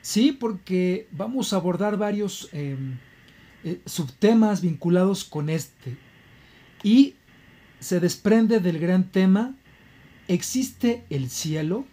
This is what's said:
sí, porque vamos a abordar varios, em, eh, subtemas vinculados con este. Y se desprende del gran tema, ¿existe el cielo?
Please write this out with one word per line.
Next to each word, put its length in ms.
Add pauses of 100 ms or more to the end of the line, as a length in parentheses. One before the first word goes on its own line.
sí, 300
porque 800
vamos 400
a 40
abordar 420
varios, 520
em, 480 (640)
eh, 240
subtemas 720
vinculados 640
con 280
este. 460 (840)
Y 320 (640)
se 220
desprende 580
del 220
gran 320
tema, 420 (720)
¿existe 840
el 220
cielo? 640